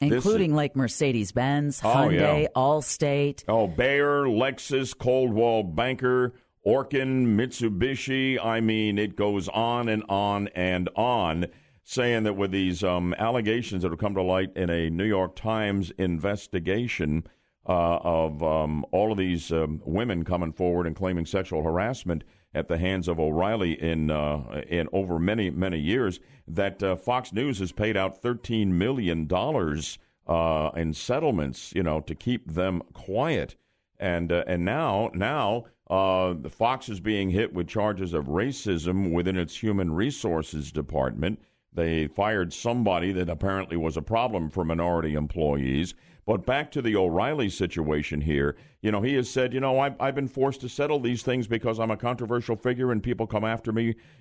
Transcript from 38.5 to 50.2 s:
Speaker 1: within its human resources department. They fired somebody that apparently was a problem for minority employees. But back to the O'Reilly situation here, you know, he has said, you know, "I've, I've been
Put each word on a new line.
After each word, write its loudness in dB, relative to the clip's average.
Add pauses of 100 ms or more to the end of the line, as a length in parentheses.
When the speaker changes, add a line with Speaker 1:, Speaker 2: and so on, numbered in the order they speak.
Speaker 1:
within 0
its -4
human 0
resources -2
department. -2 (340)
They 0
fired -2
somebody 0
that -2
apparently -2
was -2
a -2
problem 0
for -2
minority 0
employees. 0 (320)
But 0
back -2
to -4
the 2
O'Reilly 2
situation -2
here, 2 (260)
you -2
know, 0
he 2
has 0
said, 0
you -2
know, 2
"I've, 0
I've -2
been -2